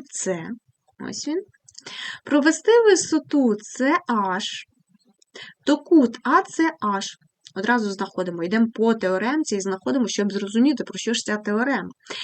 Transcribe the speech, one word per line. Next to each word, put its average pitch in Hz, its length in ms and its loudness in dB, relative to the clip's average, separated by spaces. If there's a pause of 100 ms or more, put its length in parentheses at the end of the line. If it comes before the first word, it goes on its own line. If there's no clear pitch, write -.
С, 175 440 -6 (600)
ось - 180 -10
він, 339 160 -4 (840)
провести 294 460 2 (180)
висоту 302 720 2
С 277 380 -2 (100)
Аш, 208 580 -2 (1000)
то 294 120 4
кут 269 460 4
А 311 180 4
Ц 330 300 0 (100)
Аш 202 360 -4 (380)
одразу 214 360 0
знаходимо, 180 520 -6
йдемо 220 300 2
по 226 200 2
теоремці 220 640 -2
і 196 60 -2
знаходимо, 202 460 -2
щоб 208 240 -2
зрозуміти, 220 520 0
про - 140 -12
що 220 160 -4
ж 233 80 -4
ця 214 160 -4
теорема. 208 520 -2 (340)